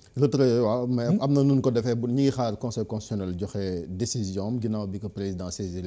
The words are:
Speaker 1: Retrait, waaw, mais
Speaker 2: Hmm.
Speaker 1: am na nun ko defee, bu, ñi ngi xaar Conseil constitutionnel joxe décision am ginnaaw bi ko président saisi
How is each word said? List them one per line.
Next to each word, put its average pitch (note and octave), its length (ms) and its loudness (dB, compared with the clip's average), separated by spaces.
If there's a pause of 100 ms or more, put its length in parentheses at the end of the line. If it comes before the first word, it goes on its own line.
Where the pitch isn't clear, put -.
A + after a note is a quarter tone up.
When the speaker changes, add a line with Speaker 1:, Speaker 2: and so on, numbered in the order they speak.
(160)
Speaker 1:
Retrait, B2+ 440 4
waaw, A#2+ 280 2
mais A#2+ 200 0
Speaker 2:
Hmm. F#3 140 4
Speaker 1:
am C#3+ 100 2
na C#3+ 120 6
nun C#3 180 6
ko C3 80 4
defee, A#2 240 2
bu, A#2 140 -2
ñi C3 160 2
ngi C#3 80 6
xaar A#2 260 -2
Conseil A2+ 260 -4
constitutionnel G2 540 -4
joxe F#2 500 -4
décision F#2+ 600 -4
am A#2+ 120 -2
ginnaaw G#2+ 280 -2
bi G2 100 -6
ko G2+ 100 -8
président F#2 440 -6
saisi F2+ 340 -6